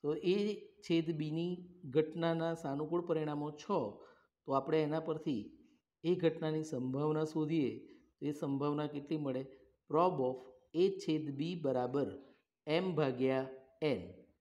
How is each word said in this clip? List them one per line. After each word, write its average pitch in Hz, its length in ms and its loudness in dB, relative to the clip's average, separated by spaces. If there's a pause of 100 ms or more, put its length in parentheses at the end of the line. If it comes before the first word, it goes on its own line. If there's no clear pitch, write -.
તો 143 40 0 (140)
એ 190 160 4 (420)
છેદ 165 260 2 (100)
બીની 156 360 -2 (380)
ઘટનાના 165 640 0
સાનુકૂળ 156 520 -2
પરિણામો 151 440 -2
છ, 147 160 -16 (840)
તો - 40 -2
આપણે 139 300 4
એના 151 180 0
પરથી 156 420 -2 (640)
એ 170 100 4
ઘટનાની 156 500 2
સંભાવના 147 600 0
શોધીએ 156 460 2 (420)
તો - 140 -8
એ 151 60 -2
સંભાવના 147 540 0
કેટલી 147 320 -4
મળે? 131 240 -2 (480)
Prob 165 300 4
of 127 160 2 (380)
A 170 100 6 (140)
છેદ 156 340 0
B 143 240 -4
બરાબર 135 520 0 (580)
M 165 280 2
ભાગ્યા 131 520 2 (420)
N. 113 140 0 (380)